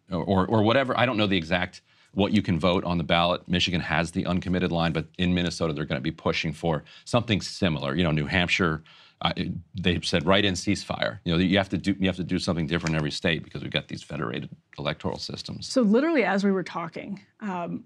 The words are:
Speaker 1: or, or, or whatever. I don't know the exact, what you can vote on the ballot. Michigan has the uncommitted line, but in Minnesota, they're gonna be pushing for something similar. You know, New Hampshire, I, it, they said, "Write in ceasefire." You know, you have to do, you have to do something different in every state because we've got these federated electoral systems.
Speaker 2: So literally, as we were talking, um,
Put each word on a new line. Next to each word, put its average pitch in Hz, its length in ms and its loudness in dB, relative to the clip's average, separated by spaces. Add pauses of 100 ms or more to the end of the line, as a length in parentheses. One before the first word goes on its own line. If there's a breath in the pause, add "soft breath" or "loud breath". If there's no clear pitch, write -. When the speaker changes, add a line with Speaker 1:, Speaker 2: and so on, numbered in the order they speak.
(100)
Speaker 1:
or, 87 120 -2
or, 95 240 4
or 110 160 4
whatever. 123 360 4
I 123 80 4
don't 123 100 0
know 107 100 2
the 98 120 2
exact, 87 420 -2 (340 soft breath)
what 98 160 2
you 104 120 4
can 87 180 0
vote 90 240 2
on 87 140 0
the 82 60 0
ballot. 85 440 2
Michigan 90 320 0
has 82 300 0
the 92 160 -2
uncommitted 90 440 0
line, 85 220 0
but 78 140 -2 (100)
in 90 160 2
Minnesota, 85 400 0
they're 76 140 -4
gonna 71 160 -4
be 76 80 -2
pushing 80 420 -2
for 78 320 -2 (220 loud breath)
something 107 340 2
similar. 73 560 -2
You 90 80 2
know, 80 60 2
New 78 160 0
Hampshire, 85 560 2 (400 loud breath)
I, 85 140 0
it, 90 160 -4 (280)
they 85 200 2
said, 82 260 0
"Write 98 180 4
in 95 100 2
ceasefire." - 680 -4
You 87 80 0
know, 82 60 4
you 90 180 4
have 95 140 2
to 98 80 -2
do, 92 200 0
you 95 80 2
have 87 100 0
to 90 80 -4
do 87 140 -2
something 82 280 -2
different 82 280 0
in 80 40 0
every 73 140 -2
state 82 320 -2
because - 180 -12
we've 67 100 -8
got 73 160 -4
these - 140 -10
federated 67 480 -6 (280)
electoral - 400 -6
systems. - 500 -10
Speaker 2:
So 262 140 2
literally, 247 420 2
as 190 200 0
we 202 60 2
were 190 140 0
talking, - 560 -10 (200)
um, 175 460 -8